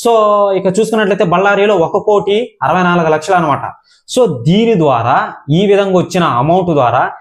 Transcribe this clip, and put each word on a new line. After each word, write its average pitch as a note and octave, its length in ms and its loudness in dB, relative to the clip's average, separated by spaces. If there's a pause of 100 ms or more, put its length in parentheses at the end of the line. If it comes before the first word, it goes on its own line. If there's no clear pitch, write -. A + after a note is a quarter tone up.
So A#3 60 2 (400)
ఇక F#3 280 -2
చూసుకున్నట్లయితే G#3+ 440 0
బళ్ళారిలో G3 520 2
ఒక E3 200 -2
కోటి G#3 640 -2
అరవై E3 200 0
నాలుగు F3 260 0
లక్షలు D#3 260 0
అనమాట. D3+ 260 0 (580)
So E3 240 0
దీని G#3+ 360 2
ద్వారా, C#3+ 540 0 (180)
ఈ F3 160 2
విధంగా G3 320 2
వచ్చిన F3 260 -2
అమౌంట్ D#3+ 460 0
ద్వారా C#3 400 0 (100)